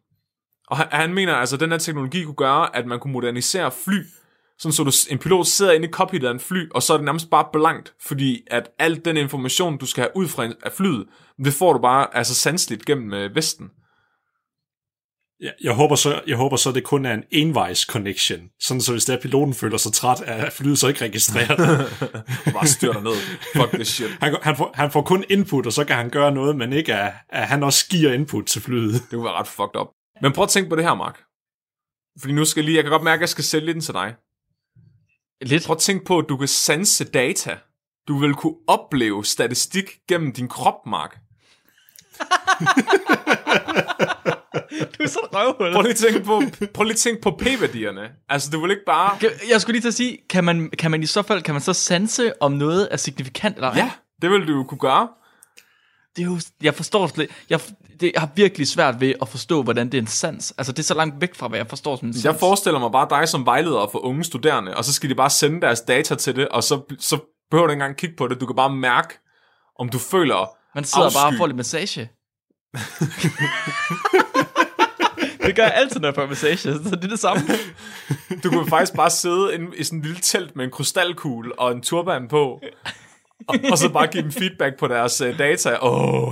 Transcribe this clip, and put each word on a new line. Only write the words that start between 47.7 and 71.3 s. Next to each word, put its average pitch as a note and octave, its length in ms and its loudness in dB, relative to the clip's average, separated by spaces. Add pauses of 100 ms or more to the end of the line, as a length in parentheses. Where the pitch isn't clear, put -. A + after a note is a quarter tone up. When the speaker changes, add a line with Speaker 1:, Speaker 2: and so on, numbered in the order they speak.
Speaker 1:
Altså, C#3+ 220 -2
du D#3 100 -4
vil F3 100 0
ikke G3+ 140 -2
bare F#3 340 2
Speaker 3:
Kan, G#3+ 100 4 (200)
jeg A3 120 6
skulle A#3 120 -2
lige A#3 80 0
til A#3+ 60 0
at A3+ 60 -2
sige, B3 240 -4 (120)
kan F3+ 140 2
man, E3+ 260 0 (100)
kan E3 120 0
man D#3+ 120 0
i - 20 -4
så G#3 160 0
fald, G3+ 220 0
kan D#3+ 100 -2
man C#3+ 80 -2
så F#3 120 0
sanse, G#3+ 680 0
om C#3+ 100 4
noget D#3 400 2
er D3+ 60 -4
signifikant C#3 580 -6
eller C3 120 -4
ej? A#2+ 100 -2
Speaker 1:
Ja, F3 140 2 (300)
det E3+ 100 2
vil G3 160 2
du D#3 100 2
jo C3+ 60 0
kunne C3+ 140 -10
gøre. D3+ 320 4 (1080)
Speaker 3:
Det F3 60 -6
er F3 40 -2
jo, F3+ 120 -2 (260)
jeg D3 120 2
forstår F#3 320 0
slet, D3+ 220 -4 (200)
jeg, D#3+ 100 2 (400)
det, E3+ 140 0
jeg D#3+ 80 0
har D#3 140 -4
virkelig F#3 320 4
svært C3 340 2
ved C3 200 2
at - 80 -6
forstå, C#3+ 340 -2
hvordan A#2+ 260 0
det C#3 80 -2
er B2 40 0
en A2 60 -4
sans. - 500 -6
Altså, C3 160 -6
det C#3 60 -8
er D#3 40 -2
så - 100 0
langt D3 280 -2
væk - 140 -4
fra, B2+ 120 -8
hvad A2+ 120 -4
jeg A2 100 -6
forstår C#3 260 -6
som A#2+ 120 -6
en A#2 60 -6
sans. A#2 120 -2
Speaker 1:
Jeg D#3+ 140 4
forestiller F3+ 400 2
mig A#2 120 -2
bare C3+ 180 4
dig C#3+ 200 2
som C3+ 160 -2
vejleder B2 460 2
for A#2+ 80 -6
unge C#3 240 -4
studerende, A#2 540 -2
og A2+ 80 -2
så C#3 80 -2
skal C#3+ 160 -2
de C3 60 -2
bare C3+ 140 4
sende D#3 320 2
deres A#2+ 200 2
data C#3 340 0
til B2 200 -2
det, C3+ 120 0
og A#2+ 160 0
så, C3+ 360 -2
så - 180 -2 (340)
behøver E3 160 6
du D3 40 2
ikke C#3+ 120 -2
engang C#3 140 -4
kigge E3+ 180 -8
på C3 120 -2
det. B2 140 -2
Du C3 40 -6
kan A#2 100 -4
bare C3+ 200 4
mærke, B2+ 380 2 (640)
om B2 100 -4
du B2+ 100 -2
føler A#2+ 500 2 (260)
Speaker 3:
Man C#3+ 80 -4
sidder C#3 260 4
bare C3+ 140 4
og D3 40 8
Speaker 1:
afsky. C#3 100 2